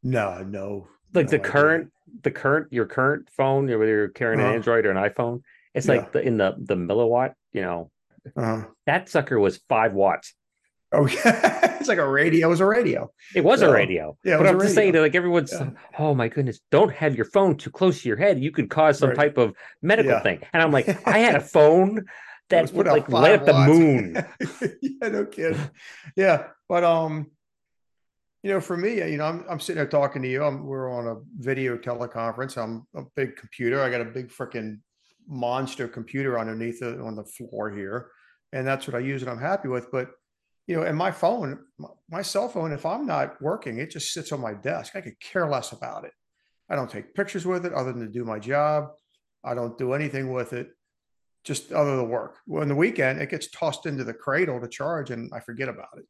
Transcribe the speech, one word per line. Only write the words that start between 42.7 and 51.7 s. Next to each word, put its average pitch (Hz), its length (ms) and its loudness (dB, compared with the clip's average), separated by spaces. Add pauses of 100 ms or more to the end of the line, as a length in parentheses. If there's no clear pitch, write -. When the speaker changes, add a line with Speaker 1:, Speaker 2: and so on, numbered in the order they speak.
Speaker 1:
if 143 160 -8
I'm 240 180 -6
not 147 340 -4
working, 143 380 -6
it 160 140 -10
just - 200 -10
sits - 200 -10
on 143 100 -8
my 110 140 -8
desk. 139 400 -8
I 190 60 -10
could - 180 -20
care 175 280 -4
less 135 260 -6
about - 320 -14
it. - 60 -18 (580)
I - 60 -4
don't 127 140 -6
take - 240 -16
pictures 196 320 -6
with 180 220 -4
it 170 60 -8
other 131 200 -4
than 120 80 -10
to 110 100 -12
do 120 140 -8
my 110 140 -8
job. 143 500 -2 (540)
I 127 100 -6
don't 120 240 -8
do 127 160 -4
anything 135 380 -6
with 123 220 -6
it, 120 160 -10 (760)
just - 280 -8